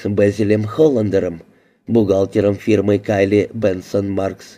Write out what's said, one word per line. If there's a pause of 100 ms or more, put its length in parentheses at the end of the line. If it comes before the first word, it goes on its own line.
Безилем
Холландером, (440)
бухгалтером
фирмы
Кайли,
Бенсон,
Маркс